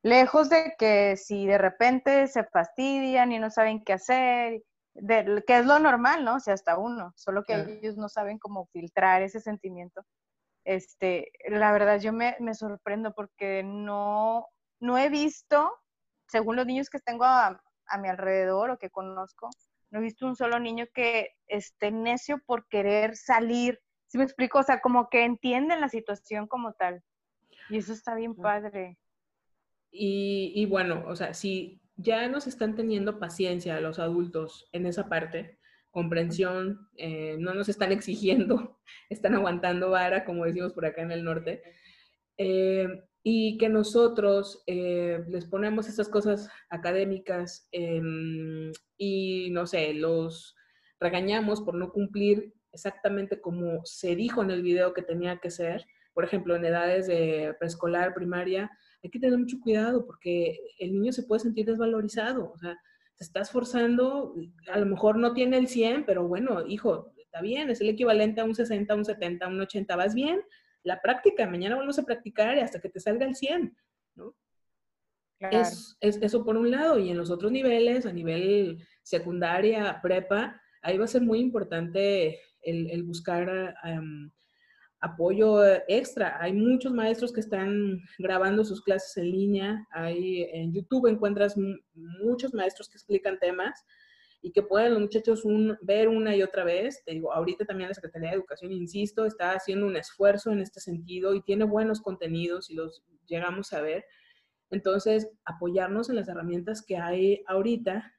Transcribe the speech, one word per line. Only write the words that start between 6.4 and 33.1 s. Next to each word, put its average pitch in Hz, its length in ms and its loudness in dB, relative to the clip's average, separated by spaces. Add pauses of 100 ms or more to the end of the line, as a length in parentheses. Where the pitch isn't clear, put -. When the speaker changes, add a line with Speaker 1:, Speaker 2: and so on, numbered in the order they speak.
Speaker 1:
sea, 208 140 0
hasta 170 240 0
uno, 214 380 -6
solo 196 280 -4
que 220 100 -2
Speaker 2:
Claro. 202 160 -4
Speaker 1:
ellos 214 260 -8
no 208 120 -8
saben 208 300 -6
cómo 202 340 -10
filtrar 185 500 2
ese 196 180 -6
sentimiento. 190 600 -12 (640)
Este, 185 680 -2 (160)
la 208 240 4
verdad, 208 280 6
yo 214 120 -2
me, 233 280 0
me 226 140 -4
sorprendo 214 600 -6
porque 196 500 -6
no, 208 840 -2 (340)
no 247 180 2
he 277 100 4
visto, 302 640 2 (560)
según 220 280 0
los 254 100 0
niños 254 240 -4
que 277 100 -8
tengo 240 240 0
a, 247 360 6 (260)
a 202 120 -4
mi 196 100 -4
alrededor 190 640 0
o 247 80 -6
que 190 120 -12
conozco, 190 580 -12 (420)
no 208 80 -8
he 220 40 -4
visto 226 240 -6
un 254 100 -4
solo 240 240 0
niño 233 340 -6
que 233 360 0 (180)
esté 208 420 -4
necio 240 560 -2
por 233 220 -4
querer 214 480 2
salir. 240 640 2 (280)
¿Sí 247 100 -4
me 269 60 4
explico? 262 360 2
O - 20 2
sea, 262 180 4
como 247 280 4
que 233 160 6
entienden 254 560 0
la 285 80 0
situación 214 580 -6
como 233 280 -6
tal. 180 280 -4 (680)
Y 214 100 -4
eso 208 140 -6
está 220 220 -8
bien 226 200 -6
Speaker 2:
Claro. 208 360 -2
Speaker 1:
padre. 185 280 -10 (920)
Speaker 2:
Y, 196 640 -2
y 208 120 0
bueno, 180 400 0
o 175 100 -10
sea, 175 160 -6
si 190 480 -8 (160)
ya 226 320 0
nos 285 180 -6
están 220 280 -4
teniendo 214 440 -2